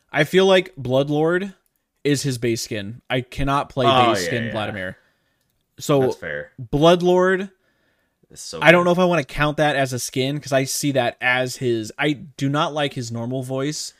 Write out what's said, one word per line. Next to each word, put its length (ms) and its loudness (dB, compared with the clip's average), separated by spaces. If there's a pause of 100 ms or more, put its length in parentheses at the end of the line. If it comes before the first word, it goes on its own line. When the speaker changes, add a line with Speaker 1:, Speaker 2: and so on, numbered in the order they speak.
(120)
Speaker 1:
I 120 2
feel 220 4
like 320 4
Bloodlord 760 0 (500)
is 180 2
his 160 -2
base 240 -2
skin. 480 -10
I 120 -2
cannot 480 -4
play 180 0
Speaker 2:
Oh, 260 4
Speaker 1:
base 80 -2
Speaker 2:
yeah, 60 -2
Speaker 1:
skin 180 -4
Speaker 2:
yeah. 60 -8
Speaker 1:
Vladimir. 460 -6 (840)
So 220 2
Speaker 2:
That's 140 0
fair. 360 -10 (100)
Speaker 1:
Bloodlord, 880 2 (800)
Speaker 2:
It's 140 -20
so 180 -12
Speaker 1:
I 100 8
don't 100 8
Speaker 2:
good. 40 2
Speaker 1:
know 60 4
if 80 2
I 60 4
wanna 180 2
count 340 -2
that 180 2
as 180 0
a 60 -4
skin, 400 -4
'cause 140 -6
I 120 2
see 260 -4
that 280 0
as 360 0
his, 420 -2
I 160 0
do 360 -6
not 260 -2
like 180 -4
his 180 -8
normal 300 -6
voice. 580 -6